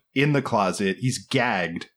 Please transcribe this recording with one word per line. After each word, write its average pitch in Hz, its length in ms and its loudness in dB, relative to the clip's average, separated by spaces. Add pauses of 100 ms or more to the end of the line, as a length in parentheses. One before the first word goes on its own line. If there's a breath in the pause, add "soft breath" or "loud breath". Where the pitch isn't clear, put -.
(140)
in 143 200 4
the 139 80 4
closet. 98 580 0
He's 127 180 -2
gagged. 95 800 -2